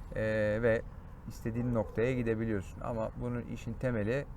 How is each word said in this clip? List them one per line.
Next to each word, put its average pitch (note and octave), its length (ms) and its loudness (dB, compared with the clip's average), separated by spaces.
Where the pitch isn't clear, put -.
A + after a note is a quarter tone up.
Ee, G#2+ 60 0
ve A2+ 200 6
istediğin A#2+ 440 -2
noktaya A#2 400 2
gidebiliyorsun. A2+ 680 0
Ama A2+ 300 -2
bunun A#2+ 200 -2
işin A#2 320 -6
temeli A#2+ 520 0